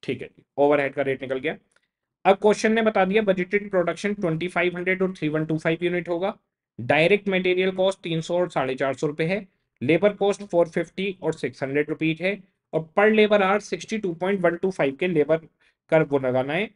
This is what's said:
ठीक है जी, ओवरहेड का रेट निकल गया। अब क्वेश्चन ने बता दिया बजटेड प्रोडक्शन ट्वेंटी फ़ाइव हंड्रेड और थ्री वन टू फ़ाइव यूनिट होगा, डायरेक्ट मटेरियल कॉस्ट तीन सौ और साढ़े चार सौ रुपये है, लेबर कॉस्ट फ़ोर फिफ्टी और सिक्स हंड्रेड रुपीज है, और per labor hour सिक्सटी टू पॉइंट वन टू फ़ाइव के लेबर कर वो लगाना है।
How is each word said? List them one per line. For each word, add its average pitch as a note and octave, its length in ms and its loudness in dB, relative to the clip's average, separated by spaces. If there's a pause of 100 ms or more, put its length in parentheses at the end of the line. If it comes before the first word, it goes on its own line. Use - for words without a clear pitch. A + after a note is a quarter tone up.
ठीक - 180 -6
है D#2 60 -12
जी, - 160 -20 (140)
ओवरहेड C#3+ 360 2
का C#3+ 100 -4
रेट C3+ 180 -2
निकल C3 180 -4
गया। D#3 160 -4 (720)
अब F#3+ 120 6
क्वेश्चन G#3+ 340 2
ने A3+ 100 2
बता G#3+ 240 2
दिया G3 180 2
बजटेड G3 460 -2
प्रोडक्शन F3+ 460 -2
ट्वेंटी E3+ 340 -2
फ़ाइव F3 280 -2
हंड्रेड F#3 240 -2
और F#3+ 120 -2
थ्री D3+ 160 -4
वन D#3 160 -2
टू D#3+ 120 -2
फ़ाइव E3 260 -2
यूनिट F3 260 -2
होगा, F3+ 240 -4 (460)
डायरेक्ट E3+ 500 2
मटेरियल F#3 440 0
कॉस्ट F#3+ 280 0
तीन E3 200 -4
सौ E3+ 160 -4
और F3 120 0
साढ़े C3 260 -2
चार C3+ 200 -2
सौ D#3 120 -4
रुपये D#3+ 200 -4
है, G3 200 -4 (340)
लेबर E3+ 340 4
कॉस्ट G3+ 280 -2
फ़ोर E3+ 260 2
फिफ्टी F#3 540 -6
और D#3+ 100 -2
सिक्स C#3 300 -8
हंड्रेड C#3+ 260 -2
रुपीज D#3+ 320 -4
है, G3 160 -4 (360)
और D#3+ 200 -4
per G#3 180 6
labor G#3+ 300 4
hour G3 200 2
सिक्सटी G3 360 -8
टू G3+ 180 -4
पॉइंट F#3 260 -2
वन E3+ 160 2
टू F#3+ 140 -2
फ़ाइव C#3 240 0
के F3 140 -4
लेबर D#3 280 2 (540)
कर D#3+ 120 4
वो C#3 160 0
लगाना B2+ 340 -2
है। G3+ 220 -4